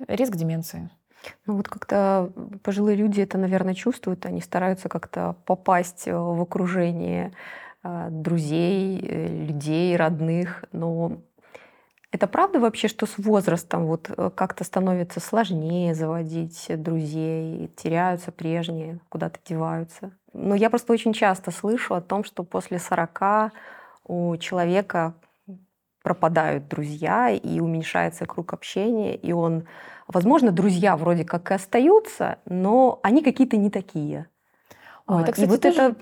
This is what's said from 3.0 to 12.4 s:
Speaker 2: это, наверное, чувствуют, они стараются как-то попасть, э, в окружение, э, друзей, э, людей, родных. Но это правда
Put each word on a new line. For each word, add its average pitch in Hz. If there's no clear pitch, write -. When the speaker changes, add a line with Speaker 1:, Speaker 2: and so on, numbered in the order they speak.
Speaker 2:
это, 196
наверное, 185
чувствуют, 185
они 175
стараются 185
как-то 175
попасть, 185
э, 180
в 170
окружение, 175
э, 170
друзей, 170
э, 160
людей, 156
родных. 165
Но 165
это 185
правда 370